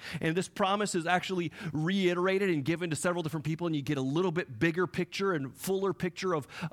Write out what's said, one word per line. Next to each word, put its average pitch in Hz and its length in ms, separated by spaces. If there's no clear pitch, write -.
And 160 120
this 175 140
promise 202 460
is 165 120
actually 175 460
reiterated 185 760
and 147 160
given 165 240
to 147 80
several 175 260
different 156 220
people, 160 220
and 160 100
you 143 60
get 139 160
a 131 40
little 160 300
bit 147 260
bigger 165 280
picture 185 480
and 135 200
fuller 190 380
picture 180 420
of, 147 120